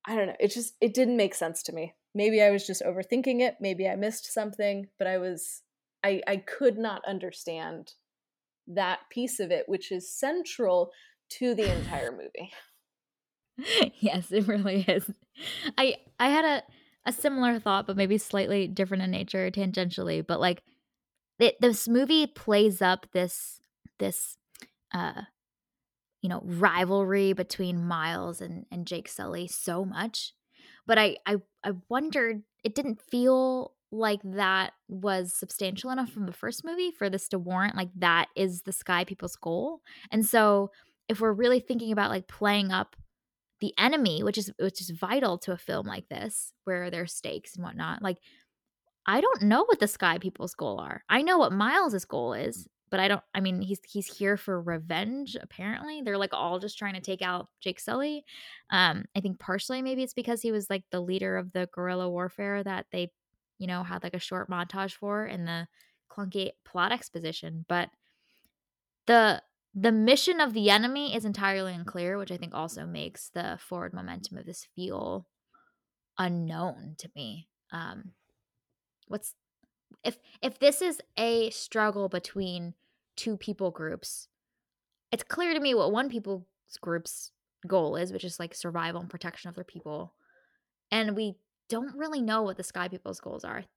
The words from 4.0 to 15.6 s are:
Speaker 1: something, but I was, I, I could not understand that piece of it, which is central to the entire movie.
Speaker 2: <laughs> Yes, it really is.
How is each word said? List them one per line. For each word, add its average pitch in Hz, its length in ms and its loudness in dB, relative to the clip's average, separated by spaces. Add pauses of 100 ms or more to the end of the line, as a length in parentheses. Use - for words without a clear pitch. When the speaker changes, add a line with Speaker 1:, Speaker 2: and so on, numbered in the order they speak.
Speaker 1:
something, 202 560 -2 (100)
but 190 100 0
I 185 100 0
was, 180 440 -6 (420)
I, 196 220 2
I 196 120 2
could 220 400 2
not 220 280 -4
understand 170 880 -8 (760)
that 180 420 0
piece 240 300 -4
of 175 120 -2
it, 160 160 0
which 190 240 -2
is 180 220 -8
central 240 800 0 (380)
to 247 240 0
the 202 160 2
entire 160 420 -2
movie. - 400 -12 (1040)
Speaker 2:
<laughs> 415 420 2
Yes, 180 320 0
it 202 160 2
really 196 400 2
is. 202 220 2 (680)